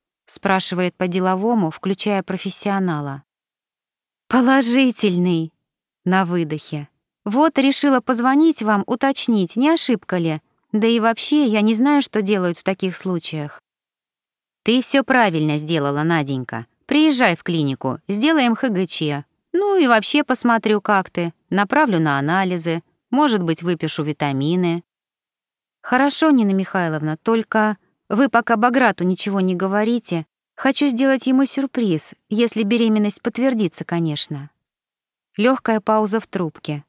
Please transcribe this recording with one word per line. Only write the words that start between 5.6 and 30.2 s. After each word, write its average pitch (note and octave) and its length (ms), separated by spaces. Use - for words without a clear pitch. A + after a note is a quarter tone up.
на F#3 220
выдохе. D#3 640
«Вот C#4 340
решила C4+ 420
позвонить C4 600
вам, G#3 240
уточнить, A#3 720
не C4+ 140
ошибка B3 480
ли. D#3+ 240
Да G#3+ 140
и A#3 140
вообще, A3+ 460
я G#3+ 160
не A3 120
знаю, C#4 280
что - 180
делают F#3+ 380
в - 40
таких F#3+ 320
случаях». D#3 680
«Ты B3 180
всё C#4 200
правильно E3 540
сделала, D3+ 460
Наденька. C3+ 640
Приезжай C4+ 520
в - 60
клинику, C#3+ 640
сделаем A#3+ 480
Х B3+ 140
Г F#3+ 180
Ч. D3 380
Ну G4 240
и E4+ 100
вообще A#3+ 380
посмотрю, A3+ 580
как F#3+ 260
ты. E3+ 240
Направлю G3+ 520
на D3 180
анализы. E3+ 640
Может A#3+ 320
быть, E3 200
выпишу E3 400
витамины». D3+ 800
«Хорошо, C#4 480
Нина A3+ 220
Михайловна, D#3+ 640
только A3 600
вы C4 200
пока A#3 280
Баграту A#3 480
ничего F#3+ 360
не F#3 160
говорите. G3 720